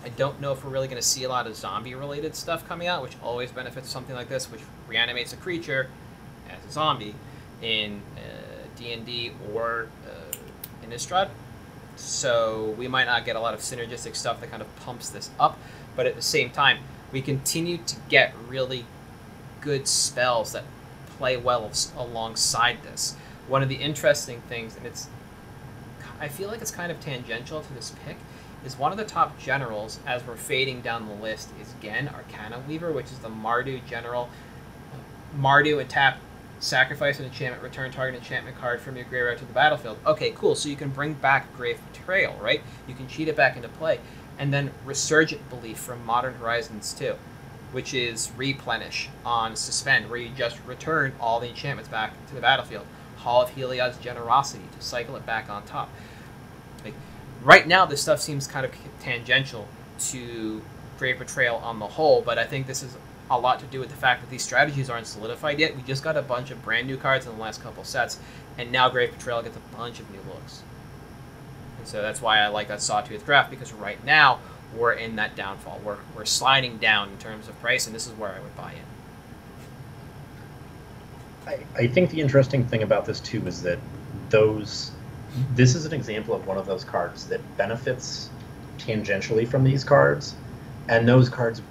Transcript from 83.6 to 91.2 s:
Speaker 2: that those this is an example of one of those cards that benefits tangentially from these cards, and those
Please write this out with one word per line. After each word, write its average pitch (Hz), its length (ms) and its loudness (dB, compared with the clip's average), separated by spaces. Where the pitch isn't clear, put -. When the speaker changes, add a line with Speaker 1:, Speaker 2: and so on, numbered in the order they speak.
Speaker 2:
that 87 160 0
those 107 640 4
this 127 220 10
is 156 100 -2
an 156 80 -4
example 110 400 -2
of 95 140 -2
one 95 100 0
of 95 80 -2
those 95 180 -2
cards - 440 -2
that - 140 -2
benefits 117 720 0
tangentially 110 720 2
from 131 160 6
these 135 200 6
cards, 143 520 8
and 117 200 6
those 127 220 10